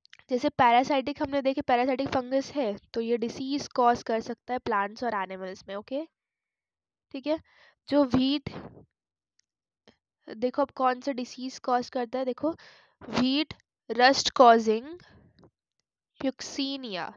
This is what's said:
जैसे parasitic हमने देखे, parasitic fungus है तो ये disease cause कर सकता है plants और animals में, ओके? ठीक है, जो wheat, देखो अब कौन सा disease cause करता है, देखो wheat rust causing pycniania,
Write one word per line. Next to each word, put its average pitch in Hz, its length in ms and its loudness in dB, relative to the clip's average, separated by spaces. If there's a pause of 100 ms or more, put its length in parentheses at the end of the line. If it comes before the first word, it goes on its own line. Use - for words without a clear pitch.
(300)
जैसे 254 180 0
parasitic 269 760 2
हमने 277 200 -2
देखे, 269 180 0
parasitic 262 480 0
fungus 262 440 -2
है 277 240 -2 (180)
तो 233 60 -4
ये 233 160 0
disease 262 520 -4
cause 240 340 2
कर 226 180 -2
सकता 240 320 -10
है 254 60 -4
plants 214 460 -4
और 226 100 -2
animals 190 540 -8
में, 196 60 -10
ओके? 262 320 -8 (1080)
ठीक 269 140 -10
है, 311 140 -2 (480)
जो 285 160 6
wheat, 262 460 0 (1900)
देखो 254 260 -2
अब 269 80 -2
कौन 254 300 0
सा 277 120 -4
disease 254 460 -10
cause 247 300 -2
करता 247 300 -6
है, 262 60 -4
देखो 254 260 -4 (580)
wheat 254 460 0 (360)
rust 247 400 4
causing 233 680 6 (1200)
pycniania, 262 960 -6